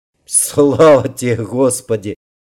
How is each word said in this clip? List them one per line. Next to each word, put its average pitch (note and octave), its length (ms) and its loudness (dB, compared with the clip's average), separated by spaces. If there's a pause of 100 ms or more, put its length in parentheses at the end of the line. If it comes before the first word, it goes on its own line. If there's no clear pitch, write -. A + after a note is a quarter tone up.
(240)
«Слава C#3+ 840 2
тебе, B2 280 -4
Господи! A2+ 800 -4 (400)